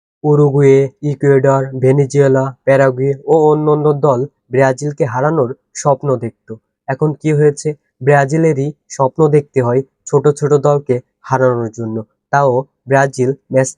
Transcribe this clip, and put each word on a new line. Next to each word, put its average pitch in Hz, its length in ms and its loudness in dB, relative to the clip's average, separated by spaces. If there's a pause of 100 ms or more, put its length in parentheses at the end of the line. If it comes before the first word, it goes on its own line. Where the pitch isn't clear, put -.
(240)
উরুগুয়ে, 143 560 4 (220)
ইকুয়েডর, 135 640 0 (160)
ভেনেজুয়েলা, 135 680 2 (180)
প্যারাগুয়ে 135 500 2 (120)
ও 139 80 0 (180)
অন্যান্য 151 360 0 (120)
দল 135 200 0 (320)
ব্রাজিলকে 135 540 -2
হারানোর 131 460 -2 (240)
স্বপ্ন 143 320 -2 (100)
দেখত। 113 320 -12 (380)
এখন 143 260 -2
কি 156 200 -6
হয়েছে? 147 360 0 (320)
ব্রাজিলেরই 143 680 0 (220)
স্বপ্ন 135 380 -4
দেখতে 147 340 0
হয় 123 200 0 (240)
ছোট 143 180 -2 (160)
ছোট 147 140 0
দলকে 143 420 0 (260)
হারানোর 123 500 -2
জন্য, 113 260 -8 (320)
তাও 139 240 0 (340)
ব্রাজিল 135 420 0 (220)
ম্যাচ 131 260 0